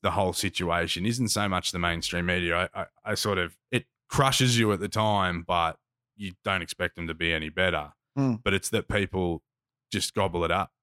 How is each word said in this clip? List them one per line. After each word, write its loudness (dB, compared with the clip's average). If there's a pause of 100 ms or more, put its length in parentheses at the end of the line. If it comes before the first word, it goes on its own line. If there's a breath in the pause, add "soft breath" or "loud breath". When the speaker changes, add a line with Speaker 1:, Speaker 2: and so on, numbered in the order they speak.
Speaker 1:
the 2
whole 0
situation -2
isn't 0
so 0
much 0
the -4
mainstream -2
media. 0
I, -6
I, -6 (200)
I -2
sort 0
of, -4 (140)
it -2 (240)
crushes 4
you 4
at 0
the -4
time, 0
but 0 (360)
you -10 (100)
don't 0
expect -4
them -6
to -4
be 0
any -2
better. 0 (220)
Speaker 2:
Hmm. 0
Speaker 1:
But 2
it's 0
that -2
people -2 (500)
just -2
gobble 0
it 2
up. 0 (120)